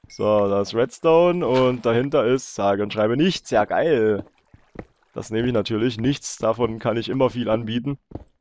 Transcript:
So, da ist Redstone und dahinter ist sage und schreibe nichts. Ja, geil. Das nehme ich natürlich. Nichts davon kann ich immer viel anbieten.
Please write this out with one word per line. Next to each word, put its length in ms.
So, 380
da 140
ist 140
Redstone 680
und 400
dahinter 400
ist 280
sage 300
und 100
schreibe 240
nichts. 320
Ja, 160
geil. 600
Das 180
nehme 160
ich 60
natürlich. 440
Nichts 400
davon 420
kann 180
ich 120
immer 200
viel 200
anbieten. 480